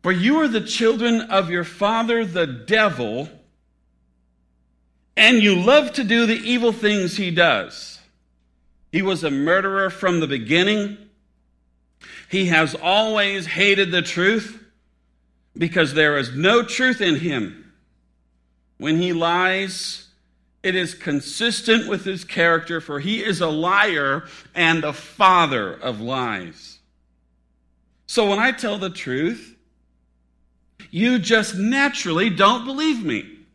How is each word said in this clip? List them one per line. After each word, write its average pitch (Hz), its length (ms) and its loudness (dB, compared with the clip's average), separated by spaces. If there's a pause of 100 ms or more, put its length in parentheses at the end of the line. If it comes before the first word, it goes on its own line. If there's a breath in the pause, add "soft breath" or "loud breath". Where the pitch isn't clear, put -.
For 175 80 -2
you 220 300 2
are 302 80 2
the 220 120 0
children 226 600 0
of 190 300 0
your 175 120 -2
father, 226 600 0
the 170 240 -2
devil, 135 800 -2 (1900)
and 226 240 6
you 208 140 6
love 240 380 4
to 269 120 -4
do 233 220 2
the 226 80 2
evil 233 380 0
things 196 440 0
he 185 140 -4
does. 156 720 0 (920)
He 185 120 0
was 185 200 -2
a 156 80 -2
murderer 190 580 0
from 180 300 -2
the 156 80 0
beginning. 175 720 0 (1300 loud breath)
He 190 180 0
has 160 280 2
always 196 720 0
hated 190 460 2
the 180 100 0
truth 208 560 -2 (960)
because 165 380 0
there 147 240 4
is 123 180 -4
no 202 280 2
truth 254 400 0
in 170 140 2
him. 135 560 -6 (1080)
When 156 180 -2
he 180 160 0
lies, 185 960 -2 (540)
it 185 120 -2
is 180 200 -4
consistent 226 920 -2
with 196 180 -4
his 190 180 -8
character, 170 560 0
for 143 200 -8
he 208 220 -4
is 196 200 -2
a 165 60 0
liar 160 760 0 (300 loud breath)
and 165 280 2
the 147 120 -6
father 143 800 2
of 113 260 -8
lies. 113 800 -8 (1300)
So 208 240 2
when 196 80 2
I 247 140 2
tell 208 260 -6
the 185 100 -6
truth, 160 680 -6 (1400 loud breath)
you 240 280 2
just 214 360 0
naturally 220 760 0
don't 214 340 4
believe 269 400 -2
me. 117 240 -4 (260)